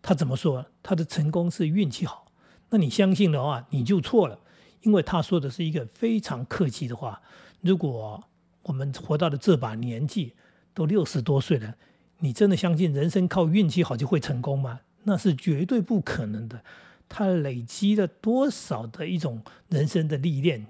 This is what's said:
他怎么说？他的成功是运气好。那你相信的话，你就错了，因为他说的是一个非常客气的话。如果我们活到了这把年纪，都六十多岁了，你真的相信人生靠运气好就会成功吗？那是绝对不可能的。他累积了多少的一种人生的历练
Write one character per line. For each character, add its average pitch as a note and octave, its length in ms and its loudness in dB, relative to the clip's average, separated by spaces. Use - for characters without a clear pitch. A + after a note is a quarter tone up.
他 F3+ 140 2
怎 D3 100 0
么 B2+ 120 -2
说？ C3 280 -2
他 - 140 -2
的 E3 80 -2
成 D3+ 260 -2
功 E3+ 220 0
是 E3 160 -2
运 E3 240 0
气 - 140 -6
好。 - 220 -12
那 A3+ 60 2
你 D#3+ 100 4
相 F#3+ 280 4
信 F#3+ 160 4
的 C3+ 120 0
话， C3+ 280 -4
你 C3+ 120 0
就 F3+ 160 4
错 G3 280 2
了， - 120 -10
因 G#3+ 100 6
为 F3+ 80 6
他 E3+ 220 0
说 F3 160 0
的 C#3 100 -4
是 E3 160 -6
一 D#3+ 60 -2
个 C3 160 -4
非 A3+ 320 -2
常 C3+ 260 -6
客 D#3 240 -2
气 C3 180 -6
的 A#2 80 -6
话。 A2+ 240 -10
如 F#3 140 2
果 A#2 480 -6
我 - 100 -6
们 C3+ 220 -4
活 - 240 -4
到 E3+ 100 2
了 C#3+ 80 0
这 D3+ 220 4
把 A#2 160 -4
年 A#2+ 340 -4
纪， D#3 260 -4
都 D#3+ 100 0
六 F3+ 180 2
十 - 160 -2
多 C3+ 220 2
岁 D3+ 160 2
了， A2 160 -8
你 C#3+ 120 0
真 G3+ 160 4
的 F#3+ 80 4
相 E3+ 220 2
信 E3 160 2
人 C#3+ 160 0
生 F3+ 180 2
靠 F3 200 2
运 F3+ 200 4
气 E3+ 160 2
好 B2 140 -2
就 C#3+ 80 -2
会 D3+ 140 2
成 B2 200 -4
功 C#3 200 -2
吗？ B2 220 -6
那 G3 120 2
是 E3+ 180 2
绝 D#3 300 0
对 A#3 160 0
不 G3 180 0
可 - 280 -4
能 A2 200 -6
的。 A#2 160 -14
他 - 180 -4
累 D3 380 0
积 G3+ 320 2
了 G3+ 100 4
多 B3 460 0
少 - 340 -6
的 D#3 220 -8
一 F3+ 100 -2
种 B2 240 -4
人 D3+ 180 2
生 D#3+ 200 0
的 D3 100 -2
历 C#3 220 0
练 B2 300 0